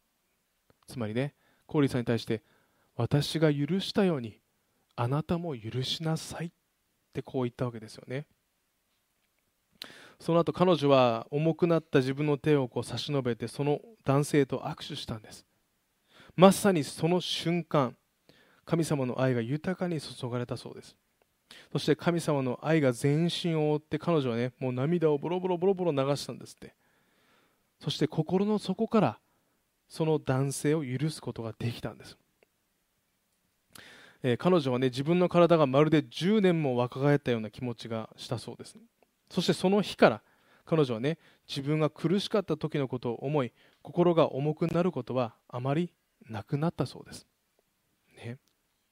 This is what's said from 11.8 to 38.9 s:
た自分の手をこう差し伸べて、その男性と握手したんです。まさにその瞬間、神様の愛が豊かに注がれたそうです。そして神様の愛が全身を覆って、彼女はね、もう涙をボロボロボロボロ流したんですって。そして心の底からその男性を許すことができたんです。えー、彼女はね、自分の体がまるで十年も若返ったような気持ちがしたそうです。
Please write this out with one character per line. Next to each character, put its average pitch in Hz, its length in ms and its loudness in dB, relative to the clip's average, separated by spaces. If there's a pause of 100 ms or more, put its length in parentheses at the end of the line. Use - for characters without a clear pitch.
た - 180 2
自 131 140 0
分 147 120 -4
の 147 120 2
手 151 200 2
を 131 100 0
こ 120 140 -6
う - 20 -2
差 - 140 -8
し 147 140 -6
伸 139 100 0
べ 120 140 -2
て、 117 120 -8
そ - 160 -6
の 147 180 0 (220)
男 139 220 2
性 143 200 4
と 131 140 -6
握 151 160 -8
手 - 200 -14
し - 100 -12
た 120 100 -8
ん 107 60 -12
で - 100 -20
す。 - 140 -20 (880)
ま 185 160 10
さ 196 200 2
に 156 120 2
そ - 240 -4
の 175 140 2
瞬 170 420 -2
間、 135 320 0 (720)
神 165 180 0
様 143 220 -2
の 123 160 -4
愛 131 120 4
が 120 80 0
豊 151 340 -4
か 185 120 -6
に 165 120 -4
注 123 300 -10
が 123 80 -6
れ 123 80 -6
た 123 120 -8
そ 127 140 -14
う - 40 -14
で 123 80 -18
す。 - 120 -20 (760)
そ 147 80 -2
し - 60 -8
て 151 100 4
神 170 240 0
様 143 240 0
の 123 180 -2
愛 156 200 2
が 131 100 4
全 143 340 2
身 165 300 -2
を 151 160 0
覆 151 60 0
っ 151 40 -6
て、 - 160 -6
彼 160 240 0
女 127 100 -2
は 113 40 -2
ね、 123 240 -2
も 131 100 -4
う 127 40 -4
涙 160 360 0
を 147 80 2
ボ 151 120 -4
ロ 180 100 -2
ボ 185 80 -4
ロ 180 100 0
ボ 180 100 0
ロ 202 60 4
ボ 180 120 -4
ロ 165 60 2
流 139 260 2
し - 100 -8
た 123 60 -8
ん - 40 -16
で - 80 -18
す - 80 -20
っ - 40 -20
て。 - 180 -20 (1040)
そ - 100 -8
し - 80 -4
て 156 100 0
心 185 380 -2
の 208 140 0
底 214 280 -4
か 226 120 2
ら 123 200 2 (680)
そ - 180 -4
の 156 140 2
男 135 340 -2
性 151 220 0
を 160 100 -2
許 127 240 -4
す - 100 -10
こ 123 140 -8
と 120 80 -12
が 110 160 -8
で 120 140 -4
き - 100 -12
た 113 100 -8
ん - 60 -16
で - 80 -20
す。 - 120 -20 (2000)
え 123 120 2
ー、 - 20 -2
彼 180 240 4
女 131 100 -2
は 123 80 0
ね、 131 80 2
自 127 160 -4
分 175 160 2
の 175 80 2
体 170 300 6
が 156 80 6
ま 135 180 6
る 156 60 2
で 151 140 4
十 185 360 0
年 175 220 4
も 127 160 0
若 123 220 -2
返 143 160 4
っ 139 40 4
た 127 120 -2
よ 117 80 0
う - 20 -6
な 107 80 -8
気 - 140 -14
持 120 100 -4
ち 110 160 -14
が 110 260 -8
し - 120 -16
た 123 100 -4
そ 117 160 -12
う - 20 -20
で - 100 -16
す。 - 120 -20 (520)